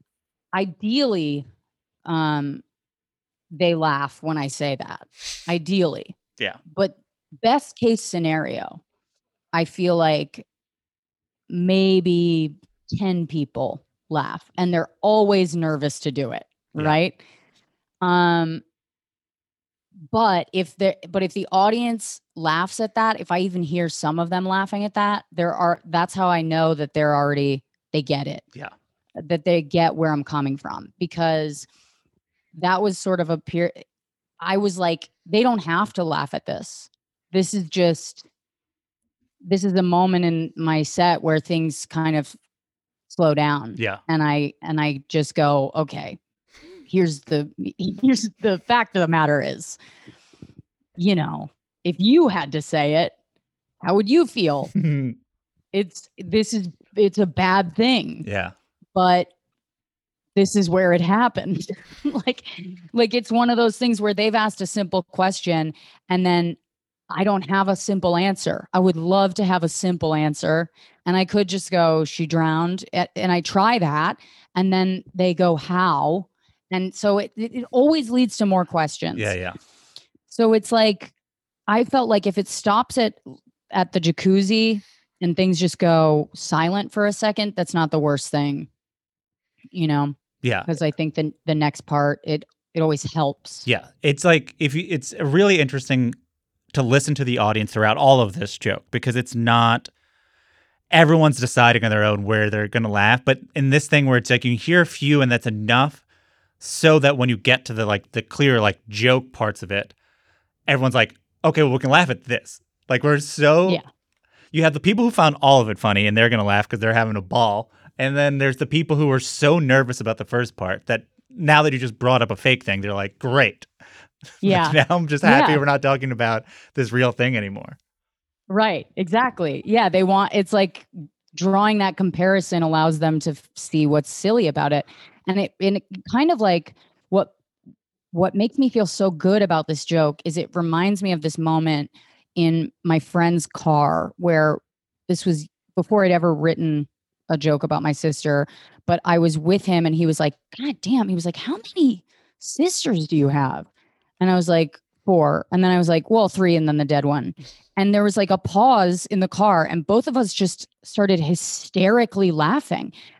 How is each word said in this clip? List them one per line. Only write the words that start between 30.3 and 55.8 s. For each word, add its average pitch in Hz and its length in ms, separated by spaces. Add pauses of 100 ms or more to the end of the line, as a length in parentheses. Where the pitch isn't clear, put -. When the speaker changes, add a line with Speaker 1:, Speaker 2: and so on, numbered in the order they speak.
Speaker 1:
from, - 420
because 160 640 (920)
that 185 240
was 202 180
sort 185 220
of 160 80
a 165 80
peer, 170 340 (720)
I 190 160
was 202 200
like, 170 320 (160)
"They 208 160
don't 240 220
have 175 300
to 180 100
laugh 151 300
at - 120
this. - 440 (420)
This 185 220
is 185 160
just, - 560 (1120)
this 185 240
is 196 100
the 185 100
moment 180 420
in 165 320
my 156 260
set 175 380
where 156 180
things 160 460
kind 160 320
of - 180 (720)
slow 156 260
down." 143 440
Speaker 2:
Yeah. 104 220 (100)
Speaker 1:
And 160 120
I, 147 400
and 156 200
I 143 260
just 151 260
go, 143 420
"Okay, - 440 (640)
here's 170 360
the, 147 360
<laughs> - 440
here's 247 280 (120)
the 190 260
fact 233 300
of - 40
the 165 60
matter 151 340
is, 135 360 (1200)
you 185 180
know, 156 340 (360)
if 175 140
you 269 280
had 156 240
to 151 100
say 151 340
it, - 180 (680)
how 180 140
would 208 140
you 311 180
feel?" 147 480
Speaker 2:
<laughs> 139 400 (580)
Speaker 1:
It's, 196 440